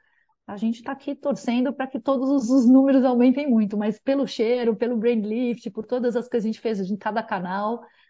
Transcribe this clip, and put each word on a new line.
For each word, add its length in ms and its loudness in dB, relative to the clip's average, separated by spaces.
A 100 -14
gente 280 -4
tá 80 -10
aqui 240 -10
torcendo 580 -4
pra 140 -8
que 120 -10
todos 300 -2
os, 220 0
os 180 6
números 340 6
aumentem 460 2
muito, 260 2
mas 220 -2
pelo 300 -2
cheiro, 480 0
pelo 200 -2
brand 300 0
lift, 460 -4
por 120 -10
todas 320 -2
as 120 -4
que 100 -4
a 20 0
gente 200 -4
fez 200 -4
em 160 -4
cada 280 -4
canal, 580 -6